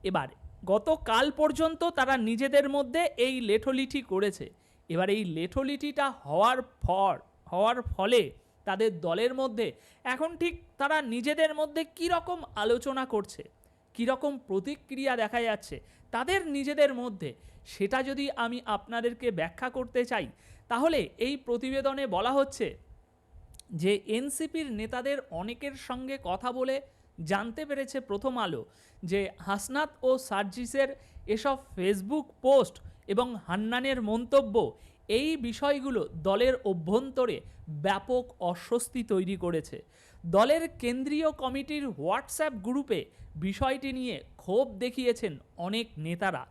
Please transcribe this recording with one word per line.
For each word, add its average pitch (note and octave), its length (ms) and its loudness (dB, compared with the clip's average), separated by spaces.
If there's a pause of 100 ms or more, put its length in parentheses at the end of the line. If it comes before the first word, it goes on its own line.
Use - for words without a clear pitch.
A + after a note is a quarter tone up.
এবার E3+ 260 0 (360)
গতকাল B3 640 4
পর্যন্ত D4+ 540 2
তারা C4+ 320 4
নিজেদের C4+ 520 4
মধ্যে C#4+ 360 0 (120)
এই B3+ 240 0
লেঠলিঠি B3+ 640 0
করেছে। F#3+ 480 -2 (380)
এবার F3+ 220 0
এই G#3 140 2
লেঠলিঠিটা C4+ 880 -2
হওয়ার A3 520 2
পর, F#3+ 580 0 (320)
হওয়ার A3+ 300 2
ফলে G3+ 480 2 (340)
তাদের G3 360 0
দলের G3+ 340 0
মধ্যে A#3 380 -2 (320)
এখন D4+ 320 -2
ঠিক F4 260 -2 (160)
তারা D4 240 2
নিজেদের D4 520 2
মধ্যে D4+ 300 -2
কী E4+ 240 -6
রকম E4+ 340 0 (140)
আলোচনা C4 500 0
করছে, - 420 -6 (460)
কী A#3 100 -2
রকম C4 340 0
প্রতিক্রিয়া C4 800 -2
দেখা A#3 260 0
যাচ্ছে G#3+ 380 -4 (300)
তাদের E4 360 0
নিজেদের C#4+ 480 4
মধ্যে, G3 400 -6 (320)
সেটা B3+ 360 0
যদি C#4 280 -2
আমি A#3 340 -2
আপনাদেরকে A#3 680 -2
ব্যাখ্যা E3+ 400 -4
করতে B3 340 -2
চাই, G#3+ 240 -2 (400)
তাহলে B3+ 400 2 (100)
এই C4+ 180 -2
প্রতিবেদনে C4+ 720 -2
বলা G#3 260 0
হচ্ছে C4+ 460 0 (920)
যে F#3+ 360 2
এনসিপির C#4 680 -4
নেতাদের B3 460 -4 (120)
অনেকের A#3 420 -8
সঙ্গে C4 500 -8
কথা B3 300 -2
বলে C4 280 0 (440)
জানতে A3 400 -2
পেরেছে C#4 360 -4
প্রথম B3 380 -2
আলো E3+ 260 -2 (400)
যে F#3+ 340 0
হাসনাত C4 520 -2 (120)
ও C4 160 4
সার্জিসের B3 800 -2 (300)
এসব C4 320 0 (180)
Facebook G3+ 480 0 (180)
পোস্ট C4 380 6 (260)
এবং A#3 300 0 (100)
হান্নানের A#3+ 560 0
মন্তব্য A3 760 2 (320)
এই D4 260 2
বিষয়গুলো C4 800 0
দলের G3+ 400 4 (100)
অভ্যন্তরে G#3 760 0 (300)
ব্যাপক G3 720 0
অস্বস্তি A3+ 640 -2
তৈরি F#3+ 320 0
করেছে। E3+ 460 -4 (440)
দলের C4+ 420 6
কেন্দ্রীয় C#4+ 600 0
কমিটির C#4 560 -4
WhatsApp A#3 640 -2
গ্রুপে A#3+ 540 -2 (320)
বিষয়টি C4 560 0
নিয়ে B3+ 320 -6 (120)
ক্ষোভ A3+ 380 0
দেখিয়েছেন A#3 640 -2 (180)
অনেক G#3+ 320 -4 (100)
নেতারা। E3+ 520 -4